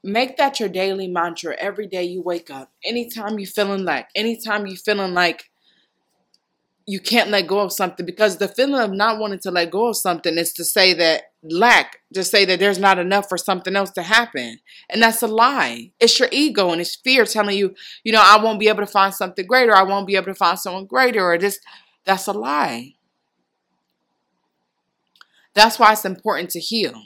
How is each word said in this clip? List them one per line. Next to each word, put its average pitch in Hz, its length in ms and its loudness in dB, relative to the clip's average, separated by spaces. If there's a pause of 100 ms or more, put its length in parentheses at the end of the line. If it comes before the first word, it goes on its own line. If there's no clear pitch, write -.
Make 233 360 -4
that 269 200 0
your 208 120 -4
daily 190 380 -4
mantra 170 500 -4
every 202 280 -8
day 180 180 -6
you 175 180 -8
wake 170 280 -6
up. 143 200 -16 (120)
Anytime 226 560 -8
you 196 80 -10
feeling 196 380 -4
lack, 143 300 -6
anytime 220 520 -4
you 190 100 -12
feeling 196 360 -4
like 175 380 -2 (1400)
you 190 120 -6
can't 214 300 0
let 190 180 0
go 196 100 0
of 190 140 -2
something, 180 340 -6
because 185 320 0
the 202 80 -2
feeling 269 340 -2
of 202 120 -2
not 214 260 0
wanting 202 220 -8
to 190 100 -6
let 180 220 -2
go 220 160 0
of 220 80 -4
something 165 420 -4
is 165 140 -6
to 170 120 -10
say 185 300 2
that 160 380 0 (100)
lack, 175 580 2 (140)
to 185 80 -4
say 196 220 2
that 185 160 0
there's 196 180 2
not 196 180 4
enough 190 320 -2
for 185 80 -4
something 185 380 -4
else 196 160 -2
to 180 120 -10
happen. 165 580 0 (280)
And 220 140 0
that's 226 180 2
a 233 60 -2
lie. 214 720 0
It's - 220 4
your 262 100 2
ego 214 400 0
and 165 100 -2
it's 175 140 -8
fear 254 300 2
telling 202 340 -2
you, 196 160 -2 (300)
you 220 80 -2
know, 220 100 6
"I 208 180 10
won't 214 200 -2
be 214 80 4
able 208 140 2
to 202 40 -4
find 196 260 2
something 185 340 -6
greater. 240 280 4
I 190 80 10
won't 196 240 0
be 196 80 -2
able 190 120 0
to 190 80 -10
find 185 240 0
someone 190 280 -10
greater," 240 380 0
or 170 140 2
this. 196 200 -2 (460)
That's 190 240 -2
a 202 40 -6
lie. 240 600 -4 (2500)
That's 226 260 4
why 220 120 8
it's 214 120 -2
important 180 460 -4
to 170 100 -6
heal. 165 460 -6